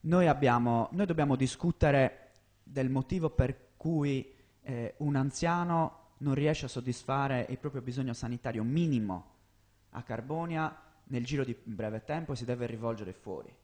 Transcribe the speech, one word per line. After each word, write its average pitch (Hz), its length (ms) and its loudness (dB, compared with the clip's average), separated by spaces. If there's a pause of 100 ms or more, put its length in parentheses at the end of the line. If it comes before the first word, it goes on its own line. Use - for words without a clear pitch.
Noi 175 260 4
abbiamo, 120 640 4
noi 196 140 0
dobbiamo 151 300 2
discutere 139 960 2 (300)
del 135 280 -2
motivo 151 400 0
per - 460 -2
cui, 143 580 0 (280)
eh, 120 360 -6
un 147 160 0
anziano 165 840 0 (220)
non 139 140 0
riesce 147 320 0
a - 20 -6
soddisfare 127 800 -2
il 131 100 -6
proprio 143 220 -6
bisogno 127 320 -4
sanitario 117 500 -4
minimo 117 760 0 (540)
a - 120 -12
Carbonia 160 800 -6 (220)
nel 123 200 -4
giro 135 200 0
di 120 180 -6
breve 110 420 -6
tempo 151 280 -4
e 131 40 -4
si 120 80 -6
deve 120 220 -2
rivolgere 110 480 -6
fuori. - 500 -12